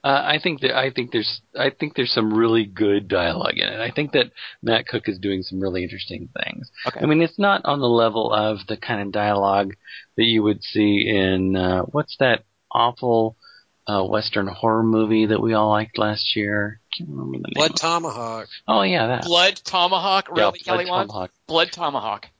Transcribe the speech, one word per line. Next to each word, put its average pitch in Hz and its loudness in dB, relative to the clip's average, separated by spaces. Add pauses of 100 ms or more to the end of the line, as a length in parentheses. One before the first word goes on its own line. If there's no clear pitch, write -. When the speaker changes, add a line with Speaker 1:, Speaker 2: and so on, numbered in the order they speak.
Speaker 1:
Uh, 139 4
I 147 2
think 160 -2
that, 127 0
I 131 0
think 123 -4
there's, - -2 (160)
I 135 0
think - -6
there's 123 -2
some 110 2
really 113 4
good 101 0
dialogue 87 0
in - 0
it. 110 -8
I 117 -4
think 147 -4
that 123 2 (300)
Matt 113 2
Cook - -4
is 95 -4
doing 95 -2
some 95 -6
really 92 -2
interesting - -10 (160)
things. - -10 (180)
Speaker 2:
Okay. - -8
Speaker 1:
I - 0
mean, 151 4
it's 165 -2
not 202 2
on 143 0
the 127 2
level 113 2
of 107 0
the 107 -6
kind 107 -4
of 98 -6
dialogue 98 2 (420)
that 113 2
you 113 4
would 104 2
see 104 2
in, 95 0
uh, 92 0
what's - -6
that 123 0 (260)
awful, 117 0 (500)
uh, 101 0
Western 104 -2
horror 110 0
movie 110 4
that 107 2
we 113 0
all 107 2
liked 107 0
last 107 0
year? 104 -4 (160)
Can't 151 -10
remember 135 -8
the - -8
name - -10
Speaker 3:
Blood 156 4
Speaker 1:
of - -10
it. - -2
Speaker 3:
Tomahawk. 120 -4 (200)
Speaker 1:
Oh 214 4
yeah, 180 2
that. 123 -2
Speaker 2:
Blood 175 4
Tomahawk, 190 0
Speaker 1:
Yeah, 175 -12
Speaker 2:
really, 87 2
Speaker 1:
Blood 180 -2
Speaker 2:
Kelly 180 -4
Wand? 185 -2
Speaker 1:
Tomahawk. 95 -8 (160)
Speaker 2:
Blood 165 2
Tomahawk. 131 -6 (100)